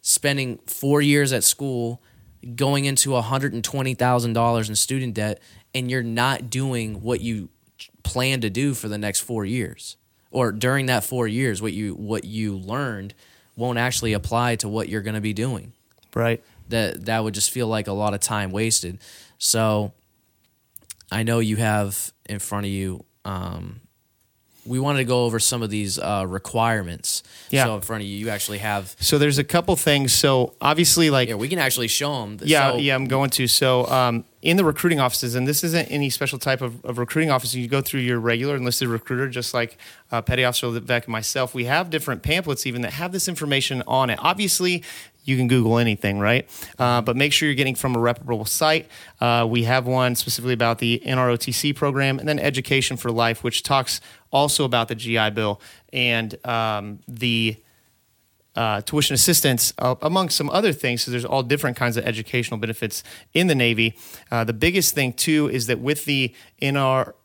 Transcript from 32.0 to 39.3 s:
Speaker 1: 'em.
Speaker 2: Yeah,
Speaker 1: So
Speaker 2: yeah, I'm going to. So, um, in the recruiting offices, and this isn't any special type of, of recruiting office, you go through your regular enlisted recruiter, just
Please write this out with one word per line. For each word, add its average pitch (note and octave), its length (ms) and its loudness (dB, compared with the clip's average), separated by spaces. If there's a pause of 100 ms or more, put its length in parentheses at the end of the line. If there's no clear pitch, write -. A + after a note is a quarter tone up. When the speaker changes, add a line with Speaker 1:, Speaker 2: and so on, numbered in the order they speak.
Speaker 1:
'em. G#2 220 -8
Speaker 2:
Yeah, C#3+ 300 4
Speaker 1:
So B2 40 0
Speaker 2:
yeah, C#3 160 2
I'm C3 120 0
going C3+ 260 2
to. B2+ 160 0
So, B2+ 400 4
um, B2 360 2 (200)
in E3+ 140 4
the G3 60 6
recruiting D#3 360 2
offices, B2 360 0
and B2+ 120 0
this D3 160 0
isn't E3 280 0
any C#3+ 200 0
special C#3 280 -4
type C3 220 0
of, A#2+ 240 -8
of A#2+ 140 -6
recruiting D#3 320 0
office, B2+ 240 0
you B2 120 -4
go C#3 140 0
through C3+ 200 -2
your B2 180 0
regular A#2+ 360 0
enlisted B2 320 -2
recruiter, B2 420 -2
just A#2+ 240 -6